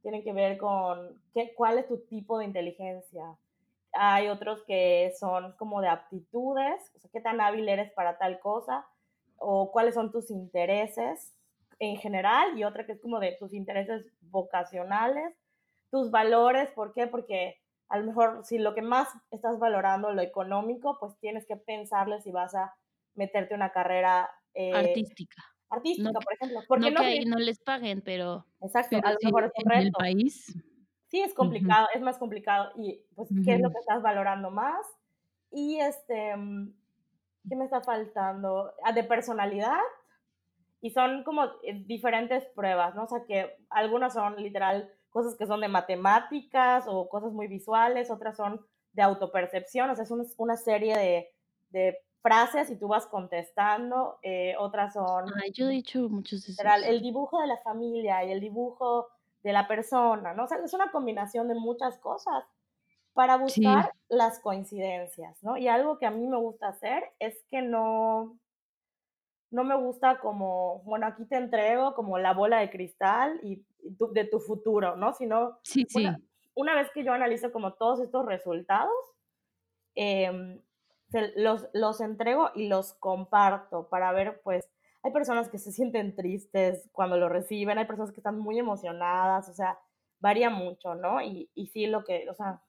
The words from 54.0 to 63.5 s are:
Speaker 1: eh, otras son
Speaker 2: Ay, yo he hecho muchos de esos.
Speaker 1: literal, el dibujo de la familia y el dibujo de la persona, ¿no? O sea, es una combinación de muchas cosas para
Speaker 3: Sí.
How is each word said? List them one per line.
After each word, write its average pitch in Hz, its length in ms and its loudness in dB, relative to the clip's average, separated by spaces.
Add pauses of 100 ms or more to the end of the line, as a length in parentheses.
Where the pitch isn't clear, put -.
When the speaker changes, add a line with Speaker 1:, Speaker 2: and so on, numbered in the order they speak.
Speaker 1:
eh, 185 380 -2
otras 202 340 -2
son 190 480 -2
Speaker 2:
Ay, 392 120 -6
yo 262 160 0
he 269 80 0
hecho 247 320 -2
muchos 202 360 -6
de 196 60 -12
esos. 202 220 4
Speaker 1:
literal, 202 100 6
el 233 180 2
dibujo 277 400 -2
de 294 60 0
la 240 100 -2
familia 226 680 -2
y 190 80 -4
el 196 80 -2
dibujo 240 680 -2 (360)
de 202 100 0
la 202 140 4
persona, 220 680 0
¿no? 233 120 -4
O - 20 -14
sea, 311 120 -4
es 339 140 -6
una 392 180 -2
combinación 233 560 -4
de 233 80 -2
muchas 233 440 -4
cosas - 440 -4 (720)
para 254 320 6
Speaker 3:
Sí. 214 320 6